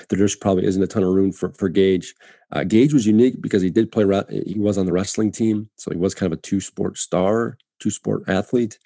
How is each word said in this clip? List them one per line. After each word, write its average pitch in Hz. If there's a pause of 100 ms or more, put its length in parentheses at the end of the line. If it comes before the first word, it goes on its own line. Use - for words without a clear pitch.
there 95
just 98
probably 95
isn't 95
a 92
ton 101
of 92
room 95
for, -
for 98
Gage. 95 (360)
Uh, 73
Gage 113
was 123
unique 113
because 101
he 92
did 110
play 107
re-, 98 (240)
he 98
was 104
on 95
the 87
wrestling 98
team, 107
so -
he 82
was 95
kind 92
of 78
a -
two-sport -
star, 110 (220)
two-sport -
athlete, 107